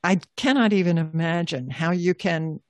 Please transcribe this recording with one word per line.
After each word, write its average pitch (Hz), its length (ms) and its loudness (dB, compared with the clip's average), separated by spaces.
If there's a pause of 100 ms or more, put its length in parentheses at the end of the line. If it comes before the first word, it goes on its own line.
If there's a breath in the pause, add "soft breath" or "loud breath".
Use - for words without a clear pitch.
I 180 160 2 (160)
cannot 262 360 2
even 175 260 2
imagine 165 680 -2
how 165 220 -2
you 180 240 2
can 160 560 -4